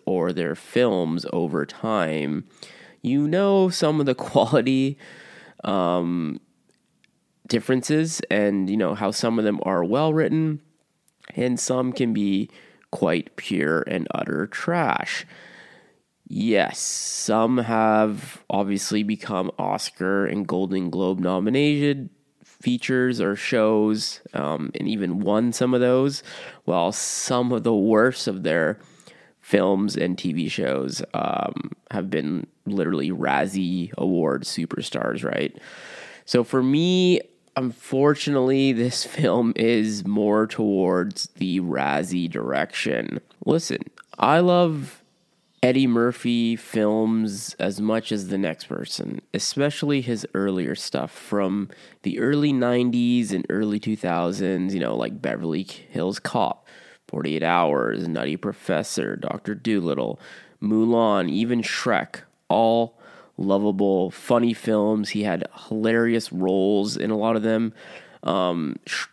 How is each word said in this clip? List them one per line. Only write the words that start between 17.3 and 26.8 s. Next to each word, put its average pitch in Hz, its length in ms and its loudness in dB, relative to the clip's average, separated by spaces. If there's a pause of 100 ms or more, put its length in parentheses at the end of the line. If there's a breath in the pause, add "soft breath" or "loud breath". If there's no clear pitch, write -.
have 110 880 2
obviously 101 540 0
become 101 560 -4
Oscar 98 680 -2
and 95 220 -2
Golden 92 420 -2
Globe 92 300 0
nominated 135 880 0 (340)
features 127 800 0
or 101 140 0
shows, 107 880 2 (120)
um, 73 400 -4
and - 140 -4
even 95 320 -2
won 107 340 2
some 127 220 2
of 123 60 2
those, 131 420 2 (400 loud breath)
while 87 280 2